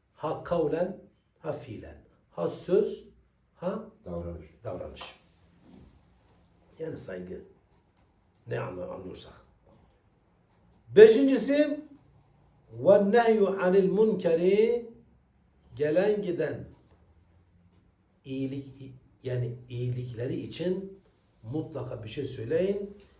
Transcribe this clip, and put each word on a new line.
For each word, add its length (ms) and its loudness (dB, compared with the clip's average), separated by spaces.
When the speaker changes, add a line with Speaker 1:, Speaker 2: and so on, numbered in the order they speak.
Speaker 1:
Ha 300 -8
kavlen, 560 -2
ha 140 -8
fiilen. 440 -14
Ha 180 -4
söz, 600 -2
ha 300 -8
Speaker 2:
Davranış. 420 -10
Speaker 1:
davranış. 560 -12
Yani 180 -10
saygı. 480 -12
Ne 140 -6
anla-, 340 -10
anlıyorsak. 500 -16
Beşincisi, 880 8
وَالنَّهْيُ 560 6
عَنِ 380 2
الْمُنْكَرِ. 1080 2
Gelen 460 2
giden 460 -6
iyilik, 720 -10
yani 360 -6
iyilikleri 720 -6
için 600 -6
mutlaka 600 -8
bir 60 -12
şey 160 -8
söyleyin. 720 -4